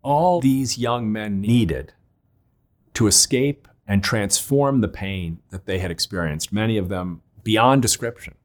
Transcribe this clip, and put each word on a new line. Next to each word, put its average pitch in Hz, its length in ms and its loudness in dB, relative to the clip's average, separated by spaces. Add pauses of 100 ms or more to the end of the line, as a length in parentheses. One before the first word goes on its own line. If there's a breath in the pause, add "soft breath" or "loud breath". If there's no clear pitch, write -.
All 170 380 2
these 135 360 0
young 117 360 -2
men 107 280 -2
needed 98 520 0 (1000)
to - 120 2
escape 131 640 0 (220)
and 101 140 2
transform 135 800 0
the 104 40 0
pain 92 520 -8 (100)
that 92 160 -14
they 92 140 -2
had 90 120 -4
experienced, 80 640 -6
many 110 240 0
of 92 140 -4
them 90 320 -8 (200)
beyond 120 380 4
description. - 540 -4 (100)